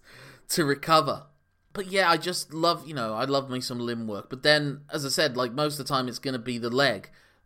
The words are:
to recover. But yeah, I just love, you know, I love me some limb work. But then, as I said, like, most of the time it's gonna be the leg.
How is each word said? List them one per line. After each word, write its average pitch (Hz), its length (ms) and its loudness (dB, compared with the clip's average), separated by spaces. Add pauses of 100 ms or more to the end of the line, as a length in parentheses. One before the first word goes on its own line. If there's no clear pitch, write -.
(500)
to 170 140 2
recover. 143 600 2 (480)
But 196 140 -8
yeah, 185 240 4
I 165 60 6
just 175 360 -4
love, 160 360 0
you 160 60 -12
know, 113 200 -4
I 117 120 -2
love 135 220 0
me 127 120 -4
some 123 180 -6
limb 117 300 -4
work. 101 200 -10
But 131 140 -12
then, 147 380 2 (120)
as 143 140 -4
I - 20 -4
said, 131 280 0
like, 123 160 0
most 147 260 -2
of 131 80 -8
the - 80 -4
time 127 140 0
it's 117 100 -8
gonna 131 200 -6
be 120 200 -6
the 117 120 -2
leg. 123 400 2 (360)